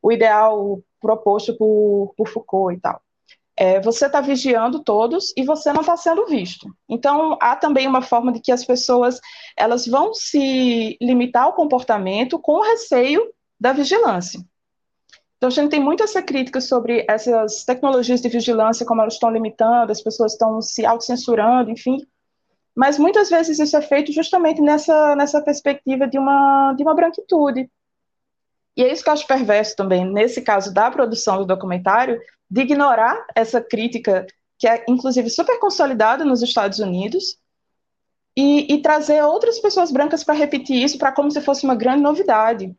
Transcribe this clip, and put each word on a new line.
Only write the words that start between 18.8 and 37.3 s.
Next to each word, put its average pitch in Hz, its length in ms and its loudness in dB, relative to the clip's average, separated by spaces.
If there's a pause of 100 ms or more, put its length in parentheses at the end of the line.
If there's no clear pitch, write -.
como 226 180 0
elas 220 120 -2
estão 226 160 0
limitando, 226 600 0
as 214 80 -6
pessoas 220 320 -2
estão 220 280 -2
se 226 240 -6
autocensurando, 233 840 0
enfim. 254 340 -4 (680)
Mas 277 240 2
muitas 392 320 2
vezes 330 300 0
isso 302 160 0
é 294 60 2
feito 294 300 0
justamente 320 480 0
nessa, 302 540 4
nessa 294 260 0
perspectiva 285 680 -2
de 262 100 -2
uma, 277 540 4
de 269 100 -4
uma 311 100 2
branquitude. 311 800 0 (1040)
E 247 60 2
é 254 100 4
isso 311 120 -8
que - 40 2
eu 311 40 4
acho 302 160 -2
perverso 214 480 0
também, 185 280 0
nesse 214 380 -2
caso 202 320 0
da 214 160 2
produção 226 480 -2
do 196 80 -4
documentário, 190 760 -2 (300)
de 190 100 -2
ignorar 269 640 2 (100)
essa 226 260 0
crítica, 220 640 -2 (320)
que 285 100 0
é, 233 200 0
inclusive, 254 420 0
super 466 280 -2
consolidada 277 680 0
nos 254 180 0
Estados 202 360 -2
Unidos, 202 600 -6 (960)